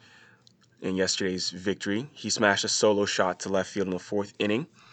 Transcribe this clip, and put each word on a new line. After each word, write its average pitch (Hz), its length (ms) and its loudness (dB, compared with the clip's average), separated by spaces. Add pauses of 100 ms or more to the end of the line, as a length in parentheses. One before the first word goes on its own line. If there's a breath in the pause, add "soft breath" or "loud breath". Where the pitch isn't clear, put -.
(800 soft breath)
in 95 140 -4
yesterday's 92 540 0
victory. 101 640 -4
He - 180 -8
smashed 101 340 4
a 107 40 -2
solo 104 380 4
shot 92 340 0
to 92 100 -8
left 95 220 0
field 95 160 -2
in 92 60 -2
the 90 40 -2
fourth 104 400 -4
inning 107 300 0 (260 soft breath)